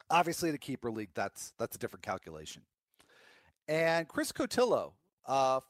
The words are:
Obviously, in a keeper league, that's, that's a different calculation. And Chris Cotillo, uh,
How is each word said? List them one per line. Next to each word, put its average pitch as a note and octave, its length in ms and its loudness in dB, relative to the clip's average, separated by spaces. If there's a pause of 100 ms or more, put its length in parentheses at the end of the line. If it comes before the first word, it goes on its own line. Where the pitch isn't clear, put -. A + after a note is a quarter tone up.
Obviously, E3+ 400 2
in D3+ 60 0
a C#3 40 -8
keeper A#2+ 320 -6
league, G#2+ 220 -8
that's, - 440 -6
that's - 200 -6
a - 20 -18
different G2 240 -8
calculation. D#2+ 600 -10 (1040)
And E3 400 4
Chris - 240 -4
Cotillo, G#3+ 580 2 (340)
uh, C3 440 2